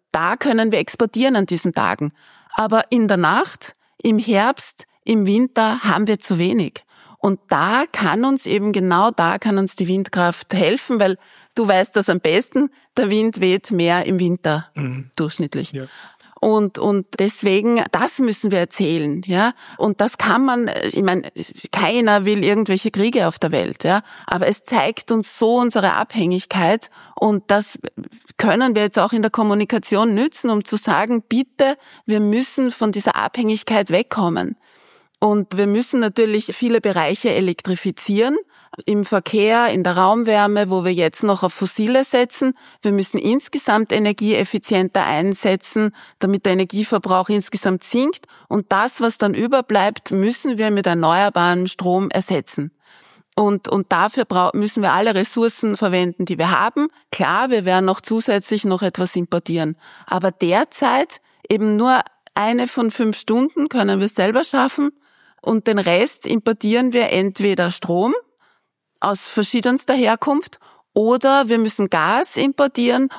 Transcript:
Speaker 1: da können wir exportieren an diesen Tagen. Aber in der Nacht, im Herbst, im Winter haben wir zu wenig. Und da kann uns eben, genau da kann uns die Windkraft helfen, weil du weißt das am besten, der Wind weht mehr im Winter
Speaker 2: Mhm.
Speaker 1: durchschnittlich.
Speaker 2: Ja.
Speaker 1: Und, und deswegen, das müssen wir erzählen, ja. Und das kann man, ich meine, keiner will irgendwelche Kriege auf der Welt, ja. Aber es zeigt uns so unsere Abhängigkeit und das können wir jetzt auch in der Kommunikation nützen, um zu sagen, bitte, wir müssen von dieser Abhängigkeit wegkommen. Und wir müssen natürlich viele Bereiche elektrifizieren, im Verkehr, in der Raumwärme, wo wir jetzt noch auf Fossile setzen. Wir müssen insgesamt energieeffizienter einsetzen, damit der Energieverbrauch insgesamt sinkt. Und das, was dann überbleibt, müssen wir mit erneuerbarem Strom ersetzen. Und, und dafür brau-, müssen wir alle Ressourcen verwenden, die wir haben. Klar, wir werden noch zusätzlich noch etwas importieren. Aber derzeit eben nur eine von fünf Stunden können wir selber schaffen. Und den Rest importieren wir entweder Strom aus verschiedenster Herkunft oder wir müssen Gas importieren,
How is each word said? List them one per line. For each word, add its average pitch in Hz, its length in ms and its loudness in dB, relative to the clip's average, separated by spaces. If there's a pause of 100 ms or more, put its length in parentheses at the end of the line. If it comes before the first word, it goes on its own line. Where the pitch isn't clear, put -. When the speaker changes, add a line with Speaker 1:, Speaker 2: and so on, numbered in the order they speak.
(120)
Speaker 1:
da 170 240 0
können 226 380 0
wir 185 60 4
exportieren 240 580 0
an 196 80 2
diesen 175 280 -2
Tagen. 107 380 -2 (420)
Aber 220 360 0
in 233 180 2
der 196 100 2
Nacht, 180 580 -2 (260)
im 220 160 2
Herbst, 220 680 -2 (200)
im 214 220 2
Winter 226 540 0
haben 202 260 0
wir 208 100 2
zu 175 220 -2
wenig. 185 440 -2 (360)
Und 196 200 0 (100)
da 196 420 2
kann 208 340 0
uns 269 220 0
eben, 208 240 0
genau 190 400 2
da 175 260 0
kann 202 220 0
uns 190 160 -2
die 175 120 -4
Windkraft 185 680 -2
helfen, 240 440 0
weil 185 180 2 (360)
du 226 140 -2
weißt 190 280 2
das 202 140 0
am 180 100 2
besten, 262 500 0 (260)
der 214 160 0
Wind 214 300 0
weht 185 280 0
mehr 175 360 0
im 185 140 0
Winter 170 540 -2
Speaker 2:
Mhm. 131 420 -8
Speaker 1:
durchschnittlich. 151 560 -6
Speaker 2:
Ja. 131 140 -12 (540)
Speaker 1:
Und, 214 380 2
und 202 300 0 (100)
deswegen, 208 640 2 (100)
das 233 280 0
müssen 220 320 0
wir 190 80 2
erzählen, 165 640 -2
ja. 190 280 2 (260)
Und 208 220 0
das - 180 -2
kann 233 260 2
man, 240 240 0 (220)
ich - 100 -2
meine, 185 300 0 (400)
keiner 208 540 2
will 202 200 2
irgendwelche 202 460 0
Kriege 214 360 2
auf - 120 -4
der 165 120 0
Welt, - 320 -2
ja. 190 200 2 (240)
Aber 180 180 -2
es - 180 0
zeigt 226 480 -2
uns 220 280 -2
so 233 160 2
unsere 226 380 2
Abhängigkeit 185 1000 -2 (240)
und 208 320 0
das 208 320 0 (580)
können 226 380 2
wir 208 80 2
jetzt 208 160 0
auch 196 140 2
in 220 100 2
der 214 80 0
Kommunikation 208 840 0
nützen, 240 380 0
um 208 120 0
zu - 120 -6
sagen, 214 520 0
bitte, 269 480 0 (300)
wir 214 140 0
müssen 240 500 0
von 220 220 -2
dieser 202 240 -2
Abhängigkeit 214 760 -2
wegkommen. 170 680 -2 (640)
Und 208 380 0
wir 202 80 2
müssen 240 340 0
natürlich 214 560 0
viele 233 240 0
Bereiche 185 540 0
elektrifizieren, 196 1040 0 (480)
im 208 180 2
Verkehr, 214 680 2
in 185 140 0
der 175 140 0
Raumwärme, 208 720 2
wo 185 160 0
wir 185 80 0
jetzt 165 300 0
noch 202 180 0
auf 180 100 2
Fossile 226 520 0
setzen. 254 500 0 (300)
Wir 208 80 2
müssen 196 260 0
insgesamt 226 760 0
energieeffizienter 202 1120 0
einsetzen, 190 920 -2 (240)
damit 196 260 0
der 185 80 2
Energieverbrauch 190 760 0
insgesamt 196 540 -2
sinkt. 269 440 -2 (200)
Und - 240 -2
das, 214 300 0
was 233 160 0
dann 202 160 0
überbleibt, 220 800 0
müssen 214 480 -2
wir 220 100 0
mit 196 160 0
erneuerbarem 175 800 2
Strom 185 460 -2
ersetzen. 160 580 -4 (640)
Und, 202 320 0
und 196 240 -2
dafür 208 340 0
brau-, 180 280 0
müssen 208 300 -2
wir 156 100 2
alle 208 220 2
Ressourcen 220 640 -2
verwenden, 180 480 -2
die 180 120 -4
wir 165 140 0
haben. 226 380 0 (220)
Klar, 196 380 0
wir 214 160 0
werden 185 200 4
noch 190 160 0
zusätzlich 220 640 -2
noch 190 180 0
etwas 180 320 -2
importieren. 165 640 -4 (280)
Aber 185 240 0
derzeit 247 920 0 (280)
eben 214 260 0
nur 247 260 2 (340)
eine 233 320 0
von 233 240 -2
fünf 220 260 -2
Stunden 285 520 -2
können 196 300 0
wir 202 100 0
selber 214 340 0
schaffen. 277 480 -2 (500)
Und 220 260 0
den 208 120 2
Rest 180 480 0
importieren 226 640 0
wir 240 180 0
entweder 190 600 0
Strom 185 420 -2 (840)
aus 190 220 -2
verschiedenster 247 720 0
Herkunft 254 640 0 (360)
oder 254 520 2
wir 226 120 2
müssen 214 320 0
Gas 185 440 0
importieren, 269 840 0